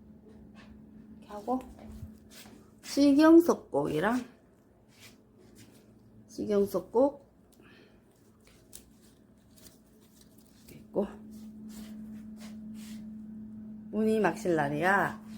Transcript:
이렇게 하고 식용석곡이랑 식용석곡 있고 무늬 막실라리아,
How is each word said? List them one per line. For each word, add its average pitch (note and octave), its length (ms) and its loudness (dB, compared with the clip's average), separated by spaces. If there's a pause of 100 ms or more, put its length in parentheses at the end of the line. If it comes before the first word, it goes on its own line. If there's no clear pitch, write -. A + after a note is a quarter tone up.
(1200)
이렇게 - 140 -20
하고 A#3+ 280 -4 (1200)
식용석곡이랑 C4 1400 6 (2000)
식용석곡 G3+ 1040 0 (3500)
있고 - 360 -6 (2750)
무늬 A3 300 2
막실라리아, E3 1000 2 (200)